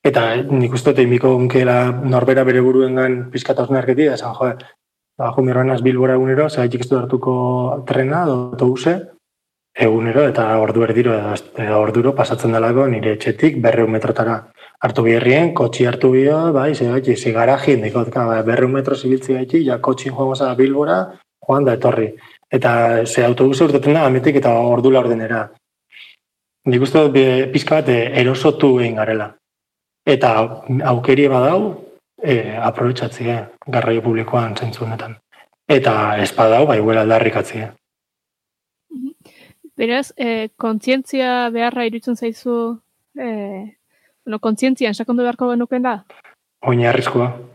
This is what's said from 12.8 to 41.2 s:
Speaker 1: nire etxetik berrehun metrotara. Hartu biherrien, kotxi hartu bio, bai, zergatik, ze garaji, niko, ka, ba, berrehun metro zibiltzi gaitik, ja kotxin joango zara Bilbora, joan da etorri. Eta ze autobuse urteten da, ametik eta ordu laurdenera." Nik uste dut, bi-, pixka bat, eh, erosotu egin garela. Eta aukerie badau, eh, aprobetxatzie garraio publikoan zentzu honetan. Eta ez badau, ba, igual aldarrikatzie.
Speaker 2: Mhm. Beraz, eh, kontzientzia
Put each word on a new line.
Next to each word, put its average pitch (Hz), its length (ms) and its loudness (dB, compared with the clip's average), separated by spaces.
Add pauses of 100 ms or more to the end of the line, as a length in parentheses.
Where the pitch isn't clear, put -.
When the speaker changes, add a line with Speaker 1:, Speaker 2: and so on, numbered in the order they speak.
Speaker 1:
nire 110 240 -2
etxetik 127 500 0
berrehun 113 300 2
metrotara. 113 420 -2 (480)
Hartu 120 240 -2
biherrien, 127 480 2
kotxi 127 320 0
hartu 123 240 2
bio, 151 420 2
bai, 143 220 0
zergatik, 127 420 0
ze - 160 -4
garaji, 127 440 2
niko, 110 340 -2
ka, 120 160 -2
ba, 113 160 0
berrehun 120 300 2
metro 135 240 -2
zibiltzi 131 380 -2
gaitik, 127 300 0
ja 123 140 0
kotxin 131 340 -4
joango 131 220 -2
zara 131 220 -2
Bilbora, 139 400 2 (500)
joan 139 180 2
da 120 100 4
etorri. 113 340 0 (420)
Eta 117 560 2
ze 123 180 0
autobuse 131 400 4
urteten 143 300 2
da, 160 120 2
ametik 131 360 2
eta 120 160 2
ordu 120 320 4
laurdenera." 113 580 0 (1160)
Nik 123 160 2
uste 139 160 0
dut, 151 140 4
bi-, 131 400 4
pixka - 240 0
bat, 156 120 0
eh, 120 220 0 (100)
erosotu 131 600 2
egin 113 160 -2
garela. 107 340 -4 (720)
Eta 117 580 0 (280)
aukerie 131 400 2
badau, 156 460 0 (460)
eh, 110 360 -2
aprobetxatzie 120 800 -4 (300)
garraio 117 360 -2
publikoan 113 540 -2
zentzu 113 280 -8
honetan. 113 320 -10 (520)
Eta 107 500 2
ez 101 160 -2
badau, 113 320 4
ba, 135 100 2
igual 110 220 2
aldarrikatzie. 110 720 0 (1200)
Speaker 2:
Mhm. 269 220 -12 (640)
Beraz, 240 400 -2
eh, 226 400 -4
kontzientzia 247 920 -2